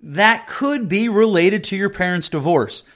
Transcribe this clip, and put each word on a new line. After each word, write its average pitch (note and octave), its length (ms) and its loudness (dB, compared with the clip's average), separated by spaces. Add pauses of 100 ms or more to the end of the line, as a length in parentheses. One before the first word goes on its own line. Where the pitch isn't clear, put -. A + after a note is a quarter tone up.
That G#3 440 0
could C#4 420 -4
be G3+ 200 0
related G3+ 560 2
to G3 120 -6
your G3 140 -2
parents' F3+ 380 -4
divorce. D3 540 -2 (140)